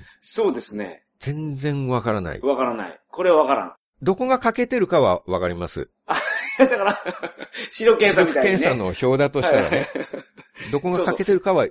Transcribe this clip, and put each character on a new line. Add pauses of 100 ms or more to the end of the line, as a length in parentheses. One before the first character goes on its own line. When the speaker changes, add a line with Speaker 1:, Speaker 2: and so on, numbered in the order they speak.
(220)
Speaker 1:
そ
う
で
す
ね。 (160)
Speaker 2:
全
然
わ
か
ら
な
い。
Speaker 1:
わ
か
ら
な
い。 (100)
こ
れ
は
わ
か
ら
ん。 (280)
Speaker 2:
ど
こ
が
欠
け
て
る
か
は
わ
か
り
ま
す。 (160)
Speaker 1:
あ、 (220)
<laughs>
だ
か
ら、 (680)
視
力
検
査
み
た
い
に
ね。
Speaker 2:
視
力
検
査
の
表
だ
と
し
た
ら
ね。
Speaker 1:
は (680)
い。
Speaker 2:
ど
こ
が
欠
け
て
る
か
は